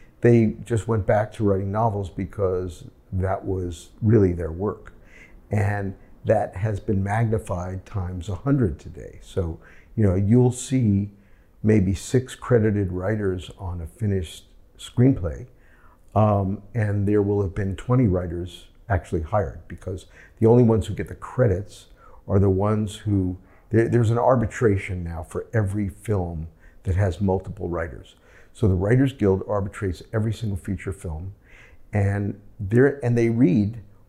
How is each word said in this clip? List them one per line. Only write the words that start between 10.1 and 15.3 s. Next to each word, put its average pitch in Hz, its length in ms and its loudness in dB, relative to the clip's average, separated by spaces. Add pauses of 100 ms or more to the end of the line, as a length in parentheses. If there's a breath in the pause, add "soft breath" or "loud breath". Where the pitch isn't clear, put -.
you'll 120 380 4
see 104 580 0 (540 soft breath)
maybe 101 320 4
six - 400 -4
credited 104 560 0
writers 92 640 -4
on 90 240 -10
a 78 60 -10
finished 98 560 -4 (340)
screenplay, 90 680 0 (680 soft breath)